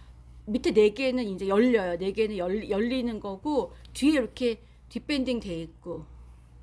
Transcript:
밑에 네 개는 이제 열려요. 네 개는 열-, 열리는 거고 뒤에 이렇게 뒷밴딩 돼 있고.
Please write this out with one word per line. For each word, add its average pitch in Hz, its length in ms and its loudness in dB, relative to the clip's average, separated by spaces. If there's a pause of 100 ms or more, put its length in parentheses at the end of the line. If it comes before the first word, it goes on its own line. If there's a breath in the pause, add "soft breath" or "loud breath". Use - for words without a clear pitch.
(460 loud breath)
밑에 214 260 0
네 208 180 6
개는 254 340 0
이제 190 240 -4
열려요. 202 500 4
네 190 140 -2
개는 214 260 0
열-, 185 320 -2
열리는 233 500 0
거고 202 540 -4 (180 loud breath)
뒤에 294 200 2
이렇게 240 500 -2 (260 soft breath)
뒷밴딩 254 520 -4
돼 170 220 -8
있고. 160 440 -14 (560)